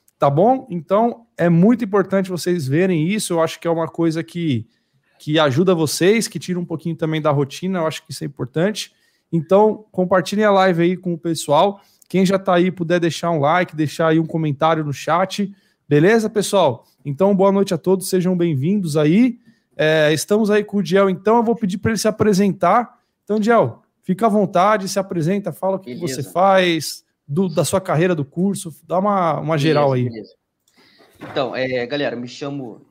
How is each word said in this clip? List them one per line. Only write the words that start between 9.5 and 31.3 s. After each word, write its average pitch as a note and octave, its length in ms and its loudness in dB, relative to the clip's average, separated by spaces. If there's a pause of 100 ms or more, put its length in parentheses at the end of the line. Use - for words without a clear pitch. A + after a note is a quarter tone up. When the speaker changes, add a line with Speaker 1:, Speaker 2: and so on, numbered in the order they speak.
Speaker 1:
compartilhem F#3+ 540 0
a G#3 40 4
live F#3+ 320 4
aí F3+ 140 2
com F3+ 160 -6
o D#3+ 60 -6
pessoal. E3 640 0 (260)
Quem F#3+ 160 2
já F#3+ 140 2
tá F#3+ 160 0
aí F3+ 160 2
puder F3 280 -2
deixar E3+ 320 -2
um D#3+ 100 -2
like, D#3+ 360 0
deixar D#3+ 320 -2
aí D#3+ 100 2
um E3 60 0
comentário D#3 580 -2
no D3 100 -6
chat, F#3 640 -4 (320)
beleza, G#3 440 4
pessoal? F3+ 560 0 (180)
Então F#3+ 320 0
boa G3 160 4
noite G3 220 0
a D3+ 40 -2
todos, F#3 300 -2
sejam F#3 260 0
bem-vindos E3+ 600 -2
aí. G3 420 2 (380)
É, D#3 380 2
estamos G#3 360 0
aí G#3 140 2
com G3+ 140 -4
o G3+ 40 2
Diel, F#3+ 280 2
então G3+ 260 0
eu A#3 80 2
vou A3+ 100 0
pedir G3 220 -4
pra A3 140 -2
ele A3 80 -2
se A3 100 -2
apresentar. G#3 920 2 (240)
Então, G#3+ 160 -4
Diel, G3+ 440 2 (200)
fica F#3 220 -2
à A3+ 60 2
vontade, G3 580 2
se - 100 -4
apresenta, F#3+ 540 -2
fala F#3+ 240 -4
o - 20 -8
que B2 160 -14
que - 60 -12
você B2+ 140 -6
Speaker 2:
Beleza. C3 180 -8
Speaker 1:
faz, F3+ 720 2 (240)
do, F3 200 -2
da D#3 160 0
sua F#3+ 160 0
carreira, F3+ 340 0
do C#3+ 100 -4
curso, F3+ 480 -6 (120)
dá E3+ 160 -2
uma, F#3 400 0
uma D#3 180 -2
geral D3 320 2
Speaker 2:
Beleza, B2+ 160 0
Speaker 1:
aí. A#2 60 -8
Speaker 2:
beleza. G#2+ 220 -16 (920)
Então, A#2+ 280 -4